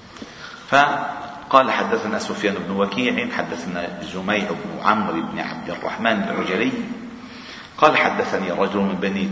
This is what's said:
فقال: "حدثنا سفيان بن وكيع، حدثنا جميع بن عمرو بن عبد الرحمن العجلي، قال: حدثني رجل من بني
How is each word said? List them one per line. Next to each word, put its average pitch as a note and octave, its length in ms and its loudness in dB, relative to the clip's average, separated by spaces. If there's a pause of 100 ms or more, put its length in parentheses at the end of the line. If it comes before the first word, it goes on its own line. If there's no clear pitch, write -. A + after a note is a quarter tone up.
(680)
فقال: - 1000 4
"حدثنا G#2+ 480 0
سفيان G2 340 0
بن F#2 220 -4
وكيع، A#2 560 2
حدثنا F2 560 -4 (260)
جميع G2+ 360 0
بن E2 340 -6
عمرو F#2+ 380 2
بن D#2+ 180 -6
عبد - 300 -6
الرحمن G2+ 540 -2
العجلي، F#2 480 0 (1080)
قال: D3+ 200 6
حدثني F#2+ 540 0
رجل F#2+ 280 2
من G2 160 2
بني F#2+ 360 0